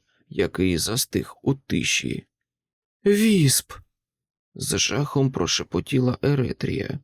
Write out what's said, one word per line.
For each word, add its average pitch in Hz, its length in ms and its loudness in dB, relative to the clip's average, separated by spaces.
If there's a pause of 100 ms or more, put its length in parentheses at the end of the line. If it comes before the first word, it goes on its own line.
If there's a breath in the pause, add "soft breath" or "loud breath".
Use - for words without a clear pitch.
(280)
який 90 500 0
застиг - 640 -4
у 139 120 2
тиші. - 720 -4 (800)
«Вісп!» 202 680 4 (840)
з - 240 -4
жахом 139 540 0
прошепотіла 123 880 -2
Еретрія. - 800 -2